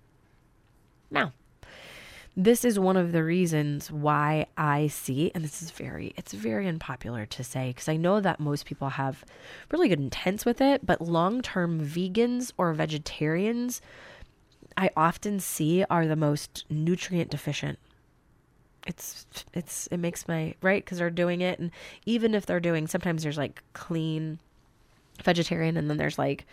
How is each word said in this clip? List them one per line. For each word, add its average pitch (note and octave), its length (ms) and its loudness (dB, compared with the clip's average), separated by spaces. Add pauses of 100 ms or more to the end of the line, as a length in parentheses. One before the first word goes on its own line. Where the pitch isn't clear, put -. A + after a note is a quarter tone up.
(1080)
Now, C3+ 220 0 (1040)
this A3+ 300 6
is A3+ 120 4
one F#3 200 4
of E3+ 160 2
the D#3+ 100 4
reasons D#3+ 640 2
why D3+ 580 2 (100)
I D3+ 300 2
see, C#3+ 460 -2
and D#3+ 120 -4
this - 160 -10
is D#3+ 100 -12
very, - 460 -10
it's - 160 -14
very G#3 340 -4
unpopular B2 580 -6
to - 180 -10
say, C3 280 -4
'cause - 160 -10
I D#3 80 2
know F3 240 2
that F#3+ 220 0
most D3 240 -2
people - 240 -6
have C3+ 340 -4 (480)
really E4 160 4
good E3+ 120 4
intents F3+ 460 -2
with A#3+ 140 2
it, C#4 260 4
but - 160 2
long-term E3+ 800 0
vegans F#3+ 760 0
or E3+ 160 2
vegetarians, E3 1080 -2 (920)
I F#3+ 220 4
often F3 420 2
see F3 500 2
are E3+ 160 4
the D#3 120 2
most D3 520 0
nutrient E3+ 640 0
deficient. D3 480 -6 (1080)
It's, - 400 -12 (280)
it's, - 380 -8
it F3+ 60 -2
makes E3+ 300 -4
my, D#3+ 340 -2
right? F#3+ 240 2
'Cause F3+ 120 -8
they're F3 120 0
doing F3 300 0
it. F3+ 180 0
And E3+ 140 -4 (340)
even A3+ 300 2
if G3+ 100 0
they're F3+ 140 0
doing, E3 260 0
sometimes E3 380 -2
there's, D3+ 140 -4
like, - 340 -4
clean D#3+ 680 -4 (840)
vegetarian, E3 540 2
and D3+ 120 0
then D3+ 60 0
there's, D3+ 240 -2
like, C#3 340 -2